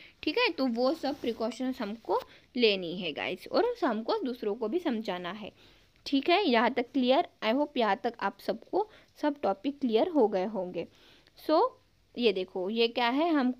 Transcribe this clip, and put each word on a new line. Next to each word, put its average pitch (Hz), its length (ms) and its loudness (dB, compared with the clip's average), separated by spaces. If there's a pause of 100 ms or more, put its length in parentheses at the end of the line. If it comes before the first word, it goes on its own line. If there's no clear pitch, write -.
(240)
ठीक 311 140 -2
है, 480 120 2
तो 269 180 -2
वो 247 260 0
सब 302 280 -6
प्रिकॉशंस 247 600 -4
हमको 226 400 -4 (360)
लेनी 190 400 2
है 170 160 -6
गाइस, 131 340 -8
और 466 360 2
हमको 240 340 0
दूसरों 233 380 -4
को 233 120 -4
भी 302 120 -2
समझाना 208 520 -4
है। 214 200 -12 (540)
ठीक 269 240 0
है, 359 200 4
यहाँ 233 240 4
तक 240 200 -2
क्लियर? 269 340 2 (160)
I 220 100 2
hope 294 240 -2
यहाँ 208 260 2
तक 233 160 -2
आप - 200 -4
सबको 320 500 -4 (320)
सब 294 200 -2
टॉपिक 269 380 -2
क्लियर 240 280 2
हो 285 200 4
गए 190 180 0
होंगे। 190 420 -6 (640)
So 392 200 4 (480)
ये 226 160 4
देखो, 185 360 -4
ये 233 180 2
क्या 240 220 0
है, 302 200 2
हम, 254 300 2